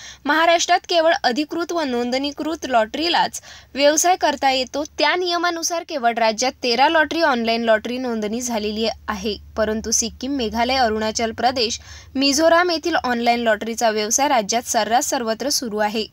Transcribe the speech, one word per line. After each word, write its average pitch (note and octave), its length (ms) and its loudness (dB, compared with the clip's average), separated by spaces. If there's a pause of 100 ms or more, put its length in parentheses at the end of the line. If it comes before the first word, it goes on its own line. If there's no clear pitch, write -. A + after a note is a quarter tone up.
(260)
महाराष्ट्रात E4 540 4 (100)
केवळ E4 240 4 (100)
अधिकृत D4+ 480 -2
व E4+ 100 -2
नोंदणीकृत C#4 840 -4
लॉटरीलाच B3+ 800 0 (320)
व्यवसाय D4+ 420 4
करता C#4+ 360 0
येतो. C4 320 -2
त्या D#4 320 0
नियमानुसार F4 760 -2
केवळ A#3 240 0
राज्यात A3+ 380 0 (120)
तेरा B3+ 260 4
लॉटरी D#4 320 2
ऑनलाइन A#3 400 2
लॉटरी A3+ 360 0
नोंदणी A#3 440 -4
झालेली A3 460 -4 (200)
आहे, G#3 300 -6 (200)
परंतु G#3+ 340 -2
सिक्कीम, A#3 400 -4
मेघालय, A#3+ 440 -2
अरुणाचल A3 560 0
प्रदेश, A#3+ 480 0 (360)
मिझोराम D#4+ 560 4
येथील D#4+ 240 -2
ऑनलाइन A#3+ 440 0
लॉटरीचा A3+ 500 0
व्यवसाय G#3+ 380 0
राज्यात A3+ 340 0
सर्रास A#3 480 0
सर्वत्र A#3 400 -4
सुरू A#3 280 -4
आहे. G#3+ 360 -2